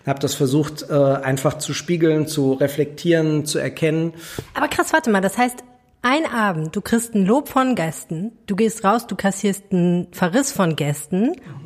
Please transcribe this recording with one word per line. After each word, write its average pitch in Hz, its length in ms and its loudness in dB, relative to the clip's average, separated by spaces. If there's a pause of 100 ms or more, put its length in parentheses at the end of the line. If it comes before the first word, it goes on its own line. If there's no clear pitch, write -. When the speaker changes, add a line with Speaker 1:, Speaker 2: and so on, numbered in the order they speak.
Speaker 1:
habe 139 120 0
das 139 140 -2
versucht, 143 560 0
äh, 156 60 0
einfach 135 640 2
zu 143 160 -6
spiegeln, 160 500 2
zu 135 280 2
reflektieren, 151 920 0
zu 151 140 -4
erkennen. 160 540 -2 (420)
Speaker 2:
Aber 294 120 0
krass, - 260 -2
warte 311 180 4
mal, 196 100 4
das 190 160 0
heißt, 247 200 0 (460)
ein 285 220 2
Abend, 185 500 -2
du 202 60 -4
kriegst 233 320 -2
ein 196 140 4
Lob 277 200 2
von 262 280 2
Gästen, 165 560 -6 (160)
du 202 80 -2
gehst 220 280 0
raus, 233 220 2
du 202 100 -8
kassierst 196 560 -2
einen 175 400 2
Verriss 202 400 0
von 165 240 0
Gästen 180 580 -2 (320)